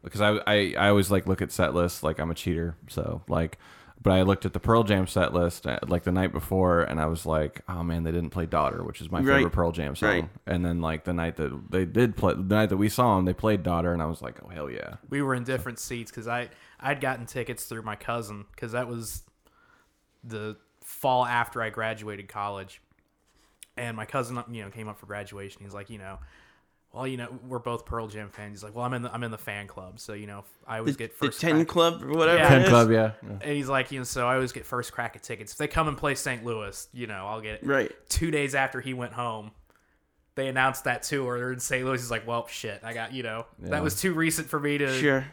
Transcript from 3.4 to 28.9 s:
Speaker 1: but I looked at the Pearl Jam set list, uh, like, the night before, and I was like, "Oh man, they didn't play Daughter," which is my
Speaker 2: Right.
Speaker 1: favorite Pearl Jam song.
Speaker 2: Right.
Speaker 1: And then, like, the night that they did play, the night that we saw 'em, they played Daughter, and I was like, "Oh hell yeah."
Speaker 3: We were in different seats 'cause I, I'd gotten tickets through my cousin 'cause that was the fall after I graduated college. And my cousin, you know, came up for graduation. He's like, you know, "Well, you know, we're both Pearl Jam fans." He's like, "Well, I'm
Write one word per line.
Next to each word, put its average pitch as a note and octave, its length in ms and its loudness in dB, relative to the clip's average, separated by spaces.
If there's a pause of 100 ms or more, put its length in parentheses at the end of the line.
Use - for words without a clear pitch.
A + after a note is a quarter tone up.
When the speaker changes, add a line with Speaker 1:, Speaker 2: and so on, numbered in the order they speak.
Speaker 1:
but F#2+ 140 4
I F#2 80 8
looked F#2+ 240 4
at F#2+ 80 -2
the F2 60 -2
Pearl A2+ 240 6
Jam G2 240 4
set - 260 2
list, F2 320 2
uh, B1 220 -2
like, F2 160 2
the F2+ 80 2
night F#2 200 2
before, F2+ 500 4
and D#2 180 0
I D#2 80 2
was D#2+ 180 -2
like, D#2 420 0
"Oh F2+ 140 -6
man, E2+ 220 0
they E2 80 0
didn't E2+ 180 0
play F2 160 -2
Daughter," D2+ 380 -2
which - 180 -10
is D#2+ 80 -10
my E2+ 100 -2
Speaker 2:
Right. C#3 180 6
Speaker 1:
favorite E2+ 160 4
Pearl E2+ 180 2
Jam D#2+ 240 -4
song. G#2 140 2
Speaker 2:
Right. F2 200 0 (160)
Speaker 1:
And F2+ 180 0
then, E2+ 160 0
like, D#2+ 260 -2
the F2+ 80 -2
night E2 240 -2
that C#2 340 -6
they F#2 140 2
did A2+ 300 4
play, - 200 2
the - 80 -4
night G#2 260 4
that F#2+ 80 2
we G2+ 100 4
saw A2 300 4
'em, F#2 80 4
they F#2 80 2
played G#2 300 2
Daughter, F2 300 0
and E2+ 100 -2
I - 20 -2
was D#2+ 160 -6
like, B1+ 140 -12 (100)
"Oh - 40 -18
hell D2+ 200 -10
yeah." B1+ 280 -12 (120)
Speaker 3:
We C#3+ 140 0
were C3+ 100 2
in B2 100 -2
different B2 360 -4
seats A#2+ 320 -8
'cause A2+ 160 -10
I, A#2+ 220 -4 (300)
I'd C3+ 220 -2
gotten C3 240 -2
tickets B2 400 -8
through A2+ 160 -10
my G#2+ 140 -6
cousin G#2 500 -6 (100)
'cause A2+ 180 -8
that A#2+ 140 -2
was A#2 360 -10 (1000)
the G#2+ 340 -8 (260)
fall B2+ 420 2
after A#2+ 360 0
I A2+ 80 -2
graduated G#2+ 580 -6
college. G2+ 540 -8 (960)
And A#2+ 200 -8
my G#2+ 80 -8
cousin, B2 360 -4 (100)
you A2+ 120 -10
know, G2 60 -12
came A2 180 -12
up G#2 120 -12
for - 60 -20
graduation. G2+ 580 -12
He's G2+ 100 -16
like, G2+ 160 -14
you A2+ 80 -14
know, F#2+ 220 -14 (720)
"Well, B2+ 120 -8
you C3 120 -6
know, A#2+ 100 -8 (180)
we're B2+ 140 -6
both A#2 260 -6
Pearl A2+ 220 -6
Jam G#2 220 -12
fans." G#2 240 -14
He's G2 100 -16
like, G#2 100 -16
"Well, A#2+ 120 -4
I'm B2 80 -2